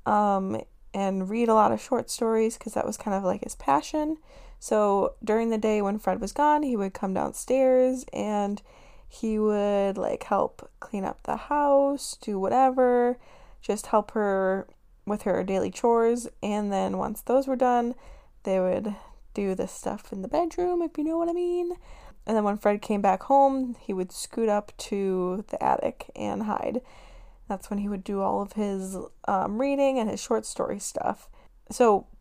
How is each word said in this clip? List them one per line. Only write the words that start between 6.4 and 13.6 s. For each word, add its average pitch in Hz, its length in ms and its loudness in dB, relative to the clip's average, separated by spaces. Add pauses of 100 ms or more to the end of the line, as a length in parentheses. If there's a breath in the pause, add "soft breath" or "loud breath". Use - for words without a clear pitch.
he 254 140 -2
would 196 180 -4
come 190 200 -4
downstairs, 254 960 2
and 208 480 -2 (480 soft breath)
he 220 300 -4
would, 202 600 2
like, - 260 -2
help - 440 0 (120)
clean 196 240 -8
up - 180 -6
the - 140 -4
house, 285 840 2
do 202 200 -4
whatever, 247 800 4 (420 soft breath)